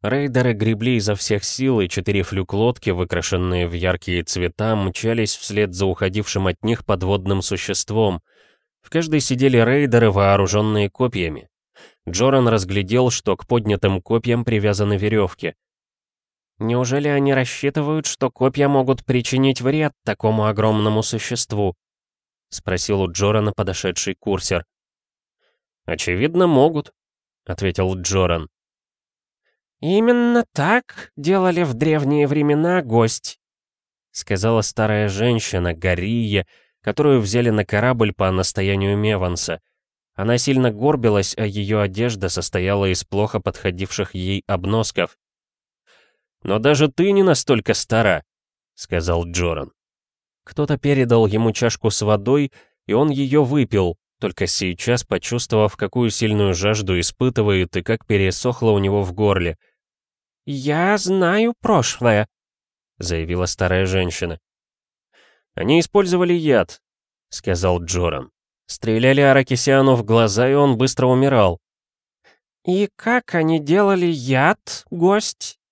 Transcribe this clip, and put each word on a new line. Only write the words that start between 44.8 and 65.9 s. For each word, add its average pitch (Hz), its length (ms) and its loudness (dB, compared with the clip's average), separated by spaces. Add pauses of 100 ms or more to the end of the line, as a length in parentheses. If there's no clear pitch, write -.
«Но 104 160 -2
даже 143 260 4
ты 175 240 0
не 196 140 4
настолько 123 500 0
стара», — 101 480 0 (520)
сказал 85 520 -2
Джоран. 85 460 -4 (720)
Кто-то 147 340 -4
передал 120 480 4
ему 110 240 2
чашку 113 400 -2
с - 120 -4
водой, 110 500 0 (340)
и 98 60 -4
он 143 180 2
ее 139 320 2
выпил, 110 540 0 (240)
только 95 260 -4
сейчас 98 560 -2
почувствовав, 107 760 -2
какую 113 340 -2
сильную 104 440 0
жажду 95 460 0
испытывает 104 760 0
и 87 60 -2
как - 240 -4
пересохло 107 640 0
у 101 80 4
него 98 240 0
в 92 100 -6
горле. 92 460 0 (840)
«Я 151 540 -2
знаю 190 600 0
прошлое», — 117 680 2 (720)
заявила 87 480 -4
старая 92 400 0
женщина. 90 540 -4 (1120)
«Они 131 240 0
использовали 180 540 2